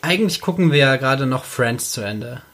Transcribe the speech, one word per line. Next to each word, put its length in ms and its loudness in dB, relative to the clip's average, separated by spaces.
eigentlich 380 0
gucken 320 2
wir 80 4
ja 160 4
gerade 300 0
noch 180 -2
Friends 480 -2
zu 80 -8
Ende. 420 -8